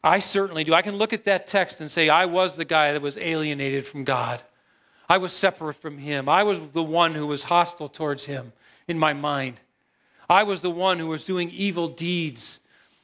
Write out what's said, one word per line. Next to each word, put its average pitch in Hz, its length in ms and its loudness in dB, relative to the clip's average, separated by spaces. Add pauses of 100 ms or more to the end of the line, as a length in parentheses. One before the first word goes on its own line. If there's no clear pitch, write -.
I 170 180 4
certainly 190 440 -2
do. 160 120 4
I 180 80 6
can 202 140 -6
look 220 160 0
at 220 100 -6
that 190 240 0
text - 340 -2
and 151 80 -10
say, 160 200 2
"I 170 160 6
was 175 300 0
the 160 80 -6
guy 151 300 2
that 147 80 -2
was 143 160 -6
alienated 143 680 -4
from 143 160 -10
God. 123 400 -2 (680)
I 180 80 6
was 185 160 -2
separate 165 400 0
from 147 240 -12
him. 143 320 -4
I 180 140 6
was 196 180 0
the 156 220 -4
one 165 320 2
who 151 100 -4
was 147 200 -4
hostile 170 440 2
towards 143 360 -6
him 127 280 -10 (340)
in 170 120 -2
my 151 140 4
mind. 139 480 -4 (680)
I 190 140 8
was 190 180 -2
the 180 80 0
one 175 300 2
who 160 80 -4
was 156 180 -6
doing 180 240 -2
evil 175 380 -2
deeds. 165 720 -6 (440)